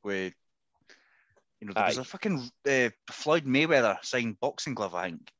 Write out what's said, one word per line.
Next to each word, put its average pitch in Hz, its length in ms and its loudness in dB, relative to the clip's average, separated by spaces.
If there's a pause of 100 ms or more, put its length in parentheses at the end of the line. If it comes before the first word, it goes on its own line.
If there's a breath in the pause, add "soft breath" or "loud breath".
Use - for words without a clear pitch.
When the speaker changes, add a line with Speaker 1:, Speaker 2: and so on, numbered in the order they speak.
Speaker 1:
With, 95 300 -4 (1300 soft breath)
you 107 60 -12
know, 98 60 -12
there 101 120 2
was 82 120 2
Speaker 2:
Aye. 127 40 -4
Speaker 1:
a - 20 -8
fucking, 147 460 -4 (180)
uh, 131 220 4 (200)
Floyd 151 360 0
Mayweather 131 580 4
signed 117 380 -4
boxing 143 320 -4
glove, 98 220 -4
I 87 140 -4
think 80 300 -12